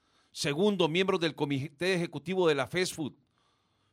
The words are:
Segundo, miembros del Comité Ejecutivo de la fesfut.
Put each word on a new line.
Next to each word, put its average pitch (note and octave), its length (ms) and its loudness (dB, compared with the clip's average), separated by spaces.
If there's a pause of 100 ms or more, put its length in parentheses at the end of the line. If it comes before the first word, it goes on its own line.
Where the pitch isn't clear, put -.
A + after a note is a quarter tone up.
(300)
Segundo, F3 560 0
miembros F#3 320 2
del D#3+ 160 -2
Comité D3+ 600 -2
Ejecutivo E3+ 520 -2
de D#3 80 6
la C3 120 0
fesfut. D#3+ 500 -4 (760)